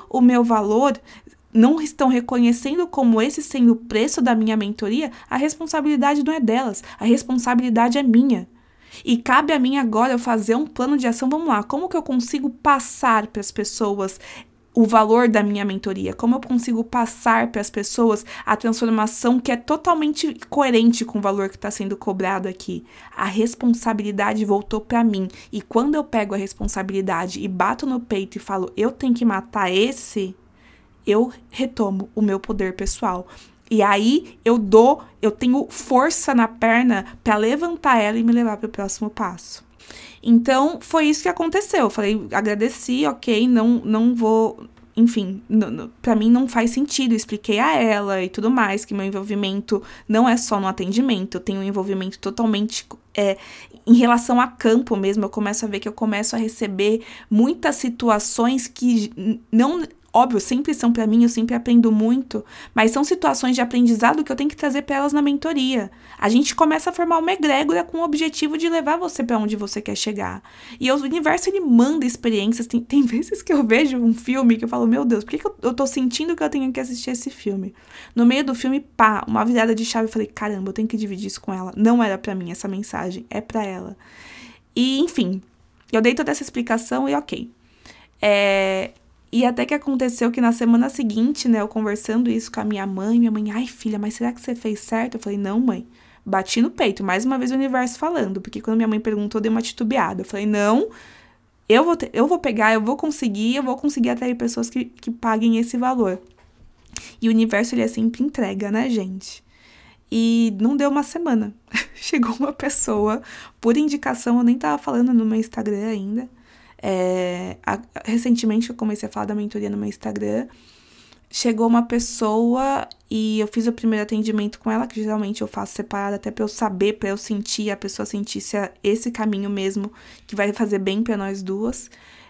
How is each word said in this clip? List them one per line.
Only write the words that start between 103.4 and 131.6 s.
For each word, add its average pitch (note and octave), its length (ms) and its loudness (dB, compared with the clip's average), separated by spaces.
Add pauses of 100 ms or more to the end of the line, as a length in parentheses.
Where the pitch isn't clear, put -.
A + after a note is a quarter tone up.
eu C#4+ 60 -2
vou B3+ 140 -2
conseguir C4 340 0
atrair B3 240 -2
pessoas A#3 360 -4
que, B3 140 -4
que - 260 -12
paguem A3+ 480 0
esse A#3 200 -2
valor." A#3+ 420 0 (1000)
E A3+ 80 2
o A3+ 40 4
universo, A3+ 420 2
ele A#3 80 0
é A3+ 60 0
sempre A#3 340 -2
entrega, G3+ 480 -4
né, A3+ 200 -2
gente? F#3+ 520 -6 (680)
E A3+ 500 2
não B3 160 2
deu C#4+ 140 2
uma C#4+ 120 0
semana. B3+ 520 -2 (160)
<laughs> - 260 -8
Chegou A#3 400 -2
uma C#4+ 160 -2
pessoa, G#3+ 680 -2 (380)
por A#3 180 2
indicação, C#4+ 600 0
eu A#3+ 60 2
nem A#3+ 140 4
tava D4 180 -2
falando B3+ 380 0
no A3+ 100 4
meu A3 140 0
Instagram G#3+ 500 -4
ainda. G#3+ 400 -6 (540)
É, F#3 800 -2
a, G3+ 140 -4 (260)
recentemente A#3 640 0
eu A#3+ 60 -10
comecei G#3+ 340 -6
a - 40 -14
falar G#3 140 -6
da G#3 80 -6
mentoria G#3 360 -6
no G3+ 60 -6
meu G#3 120 -4
Instagram. G#3 600 -6 (800)
Chegou A3+ 360 0
uma A#3 180 4
pessoa A#3 1000 0 (220)
e G#3+ 320 -2
eu G#3 60 0
fiz A3 200 -2
o A#3 60 0
primeiro A3 300 0
atendimento G#3+ 560 -2
com - 120 -6
ela, A3+ 160 -2
que A3 160 -8
geralmente G#3+ 380 -4
eu G#3+ 60 -6
faço G3+ 280 -10
separado, G3+ 420 -6
até G3+ 140 -8
pra G#3+ 140 -4
eu G#3+ 40 -4
saber, G#3 460 -2
pra G#3+ 140 -6
eu G3 80 -4
sentir, G#3 540 -6
a G3 60 -4
pessoa G3 280 -8
sentir G3+ 360 -8
se - 160 -6
é G3+ 260 -6
esse A3+ 280 0
caminho G#3+ 380 -4
mesmo G3 420 -4 (360)
que G#3 100 -12
vai G3+ 160 0
fazer G#3 260 -2
bem F#3+ 240 -2
pra A#3 140 -2
nós G3 260 -6
duas. G3+ 480 -6 (400)